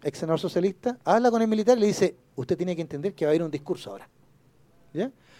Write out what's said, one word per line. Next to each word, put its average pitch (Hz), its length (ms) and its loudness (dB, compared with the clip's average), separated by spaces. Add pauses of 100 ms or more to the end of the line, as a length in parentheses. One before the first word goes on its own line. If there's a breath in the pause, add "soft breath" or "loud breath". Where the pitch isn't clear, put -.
ex 147 160 -6
senador 160 220 -2
socialista, 190 640 -4
habla 233 260 4
con 226 120 2
el 226 60 2
militar 220 300 4
y 220 40 0
le 208 60 4
dice, 190 280 0 (200)
"Usted 143 220 -4
tiene 180 180 -4
que 165 60 -6
entender 160 320 -6
que 160 120 -4
va 147 40 2
a - 20 4
haber 165 120 2
un 156 80 -4
discurso 147 400 -8
ahora", - 180 -16 (840)
¿ya? 226 180 -4 (280 soft breath)